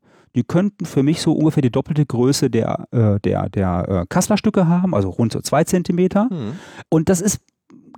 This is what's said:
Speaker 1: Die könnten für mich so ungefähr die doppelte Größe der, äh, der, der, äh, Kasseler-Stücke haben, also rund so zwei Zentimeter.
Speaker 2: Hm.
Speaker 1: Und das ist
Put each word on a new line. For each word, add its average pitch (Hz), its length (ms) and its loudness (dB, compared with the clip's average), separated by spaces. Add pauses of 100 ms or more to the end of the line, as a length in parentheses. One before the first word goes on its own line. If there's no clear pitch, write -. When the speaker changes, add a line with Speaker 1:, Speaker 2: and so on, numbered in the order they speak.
(360)
Speaker 1:
Die 120 80 0
könnten 185 420 -2
für 147 180 -2
mich 151 180 0
so 160 120 2
ungefähr 156 300 0
die 120 80 2
doppelte 143 340 0
Größe 127 460 0
der, - 400 -2
äh, 107 300 2
der, 95 280 0
der, 90 400 -2
äh, 92 180 0
Kasseler-Stücke 196 600 0
haben, 175 260 2
also 101 160 0
rund 117 240 -2
so - 80 -6
zwei 147 220 0
Zentimeter. 185 680 0
Speaker 2:
Hm. 131 240 -6 (360)
Speaker 1:
Und 160 200 2
das 185 120 2
ist 196 200 -4 (560)